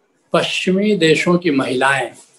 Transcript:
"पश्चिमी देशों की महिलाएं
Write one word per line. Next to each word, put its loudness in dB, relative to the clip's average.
"पश्चिमी 0
देशों 2
की -2
महिलाएं -2